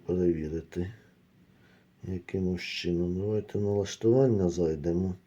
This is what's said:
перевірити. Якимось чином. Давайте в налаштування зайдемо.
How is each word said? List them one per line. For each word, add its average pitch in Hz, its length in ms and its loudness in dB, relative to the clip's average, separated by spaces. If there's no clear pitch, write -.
перевірити. 85 840 -2
Якимось 90 600 -4
чином. 87 520 -2
Давайте 104 440 -2
в 104 40 0
налаштування 101 840 4
зайдемо. 85 680 0